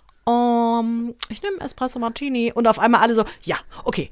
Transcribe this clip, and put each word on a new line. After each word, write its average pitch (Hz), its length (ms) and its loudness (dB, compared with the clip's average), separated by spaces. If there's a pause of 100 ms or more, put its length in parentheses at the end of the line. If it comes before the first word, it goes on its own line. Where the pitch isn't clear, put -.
(280)
„Ähm, 233 840 2 (160)
ich 214 120 -12
nehm 392 180 -4
Espresso 254 380 -6
Martini.“ 233 540 -2
Und 233 160 2
auf 214 100 4
einmal 226 220 4
alle 233 140 4
so, 220 100 4 (180)
„Ja, 170 140 -4 (280)
okay, - 280 -4